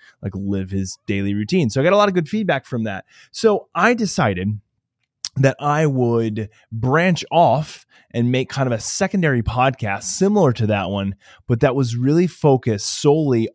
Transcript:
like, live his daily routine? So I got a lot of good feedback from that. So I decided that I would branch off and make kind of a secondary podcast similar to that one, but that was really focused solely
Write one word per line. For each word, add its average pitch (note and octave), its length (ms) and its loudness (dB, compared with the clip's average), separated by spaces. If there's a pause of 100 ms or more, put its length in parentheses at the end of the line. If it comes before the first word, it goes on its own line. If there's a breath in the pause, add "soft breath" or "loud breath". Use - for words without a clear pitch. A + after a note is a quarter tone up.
(220 soft breath)
like, G2 140 -8
live F#2+ 340 -6
his F#2+ 360 -6
daily G2+ 280 -2
routine? A2+ 340 0
So C3 120 -2
I C3+ 40 2
got F3 80 4
a G3 40 4
lot G#3 120 4
of F#3+ 60 -4
good E3+ 140 0
feedback F3+ 360 -2
from A#2 200 -6
that. G2 220 -8 (260 soft breath)
So G#3 420 0
I G#3 200 2
decided G#2+ 680 -2 (720)
that C3 240 2
I D3 280 0
would A#2 640 0 (220 soft breath)
branch D3+ 640 0
off D3+ 540 2 (260 soft breath)
and A#2+ 180 0
make B2+ 180 -2
kind C3+ 200 -2
of B2 40 -2
a A2 60 -4
secondary D#3+ 640 0
podcast A2+ 640 -2
similar F#3+ 480 2
to A2 160 -2
that G2 220 -2
one, G2 260 -4 (320 soft breath)
but A#2+ 100 0
that C3 160 2
was B2+ 220 -2
really D3+ 320 2
focused - 720 0
solely C#3 540 2